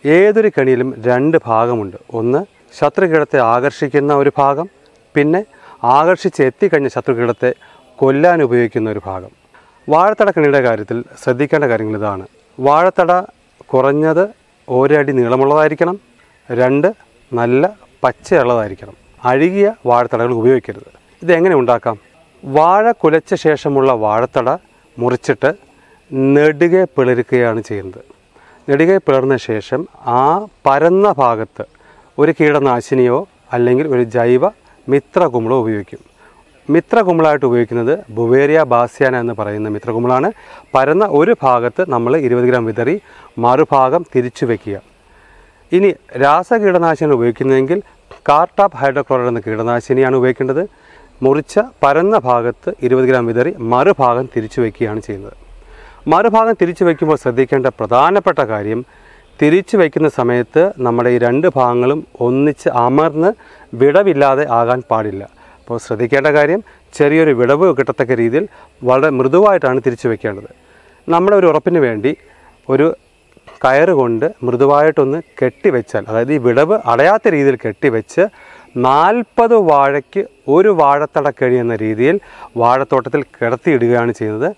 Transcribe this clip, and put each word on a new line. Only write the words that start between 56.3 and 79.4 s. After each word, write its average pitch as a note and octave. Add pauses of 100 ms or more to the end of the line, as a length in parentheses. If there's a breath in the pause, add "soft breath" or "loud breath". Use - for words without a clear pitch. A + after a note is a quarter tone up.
തിരിച്ചു F3
വയ്ക്കുമ്പോൾ D#3
ശ്രദ്ധിക്കേണ്ട C3 (120)
പ്രധാനപ്പെട്ട D3+ (120)
കാര്യം, G#2+ (600 soft breath)
തിരിച്ചു F3
വയ്ക്കുന്ന D#3 (100)
സമയത്ത് B2 (220)
നമ്മുടെ A#2+
ഈ B2
രണ്ട് C3+ (100)
ഭാഗങ്ങളും B2 (260)
ഒന്നിച്ച് C#3 (160)
അമർന്ന് D#3 (500 loud breath)
വിടവില്ലാതെ C#3+ (140)
ആകാൻ A#2+ (120)
പാടില്ല. G#2+ (380 soft breath)
അപ്പോൾ A#2
ശ്രദ്ധിക്കേണ്ട A#2+
കാര്യം, D#3 (360 soft breath)
ചെറിയൊരു D3+
വിടവ് C#3+ (120)
കിട്ടത്തക്ക B2+
രീതിയിൽ A#2+ (440 loud breath)
വളരെ C3+
മൃദുവായിട്ടാണ് E3
തിരിച്ചു A#2+
വയ്ക്കേണ്ടത്. G#2 (640 soft breath)
നമ്മുടെ G3
ഒരു F3+
ഉറപ്പിന് D#3
വേണ്ടി A#2 (600 soft breath)
ഒരു C#3 (800)
കയറ് D3+
കൊണ്ട് A#2 (200)
മൃദുവായിട്ടൊന്ന് C#3 (220)
കെട്ടിവെച്ചാൽ, B2
അതായത് A#2
ഈ -
വിടവ് D3+ (140)
അടയാത്ത F3
രീതിയിൽ C#3
കെട്ടിവെച്ച് A#2 (640 loud breath)
നാൽപത് A3 (120)